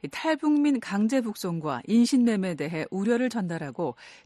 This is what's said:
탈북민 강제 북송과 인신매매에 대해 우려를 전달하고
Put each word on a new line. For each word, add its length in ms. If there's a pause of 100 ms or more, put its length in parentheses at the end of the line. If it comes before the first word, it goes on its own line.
(120)
탈북민 680
강제 420
북송과 640
인신매매에 680
대해 340
우려를 400
전달하고 640 (320)